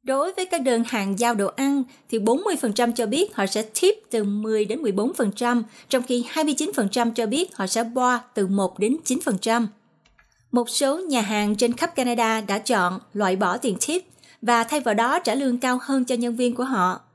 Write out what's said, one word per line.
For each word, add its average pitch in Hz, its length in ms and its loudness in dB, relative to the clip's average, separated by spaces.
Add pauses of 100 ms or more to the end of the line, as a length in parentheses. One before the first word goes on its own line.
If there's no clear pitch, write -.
Đối 277 300 0
với 370 140 -4
các 339 160 -2
đơn 233 240 2
hàng 196 320 -2
giao 233 160 2
đồ 202 120 0
ăn 269 380 0 (260)
thì 226 80 0
bốn 233 240 2
mươi 381 180 0
phần - 120 0
trăm 240 200 2
cho 233 140 0
biết 302 280 0
họ 196 120 0
sẽ 214 160 -2 (180)
tip 392 140 4 (160)
từ 214 140 0
mười 214 400 0
đến 247 180 -4
mười 208 100 0
bốn 214 220 0
phần 202 220 0
trăm, 240 260 0 (260)
trong 254 140 2
khi 240 260 -2
hai 311 160 0
mươi 294 100 0
chín 311 200 -2
phần 202 140 0
trăm 233 260 0
cho 226 120 0
biết 302 300 -2
họ 190 100 -4
sẽ 226 180 -2
bo 247 340 0 (160)
từ 202 120 0
một 190 320 0
đến 226 260 0
chín - 160 -2
phần 190 180 0
trăm. 226 300 0 (840)
Một 240 180 0
số 285 280 0
nhà 302 220 0
hàng 208 360 0
trên 240 160 2
khắp 339 220 -2
Canada 233 460 0
đã 202 180 -4
chọn 190 400 0 (140)
loại 190 240 0
bỏ 190 200 0
tiền 226 200 -2 (100)
tip 349 180 -2 (380)
và 233 220 2
thay 294 160 -2
vào 233 140 0
đó 247 240 2
trả 240 160 0
lương 254 240 0
cao 254 240 0
hơn 269 220 0
cho 247 100 -2
nhân 240 220 -2
viên 240 180 2
của 247 100 -2
họ. 196 360 0 (140)